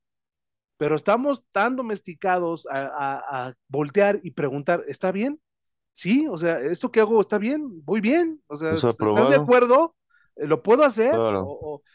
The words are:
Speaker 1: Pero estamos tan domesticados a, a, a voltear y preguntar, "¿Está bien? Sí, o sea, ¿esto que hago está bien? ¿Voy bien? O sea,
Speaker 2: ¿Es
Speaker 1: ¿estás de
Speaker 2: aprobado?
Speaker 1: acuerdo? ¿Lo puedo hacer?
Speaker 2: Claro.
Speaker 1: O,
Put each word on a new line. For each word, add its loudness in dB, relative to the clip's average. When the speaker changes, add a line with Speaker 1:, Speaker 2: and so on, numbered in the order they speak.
Speaker 1:
Pero 0
estamos 0
tan 0
domesticados -4
a, -6
a, -8
a -14
voltear 0
y -12
preguntar, -2
"¿Está -4
bien? -6
Sí, 0
o -6
sea, 0
¿esto -4
que 4
hago 4
está 0
bien? -6
¿Voy -2
bien? 0
O -12
sea, -2
Speaker 2:
¿Es 0
Speaker 1:
¿estás 4
de 6
Speaker 2:
aprobado? 8
Speaker 1:
acuerdo? 4
¿Lo -2
puedo 4
hacer? 2
Speaker 2:
Claro. 0
Speaker 1:
O, -10